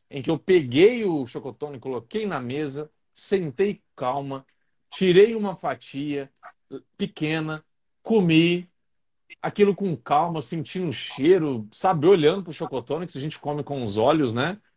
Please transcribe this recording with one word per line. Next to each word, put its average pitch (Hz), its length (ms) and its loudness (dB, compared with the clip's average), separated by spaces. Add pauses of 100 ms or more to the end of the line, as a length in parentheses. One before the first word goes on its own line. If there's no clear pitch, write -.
em 139 120 -12
que 160 80 -6
eu 160 100 -2
peguei 185 680 4
o 151 200 -2
chocotone, 139 540 -12
coloquei 135 460 -8
na 170 140 -4
mesa, 143 520 -6 (220)
sentei 190 680 -4 (120)
calma, 135 500 -6 (440)
tirei 196 460 6
uma 202 200 -4
fatia 139 760 -8 (680)
pequena, 156 680 -6 (360)
comi, 175 680 4 (720)
aquilo 196 340 2
com 190 200 -2
calma, 156 460 0
sentindo 170 480 -6
o 117 40 -4
cheiro, 143 760 0
sabe? 175 360 0
Olhando 180 360 4
pro 165 100 -14
chocotone, 147 540 -6
que - 100 -12
a - 40 -8
gente 151 180 -8
come 147 240 -6
com 135 200 -6
os 104 140 -4
olhos, 131 360 2
né? 156 260 -4 (180)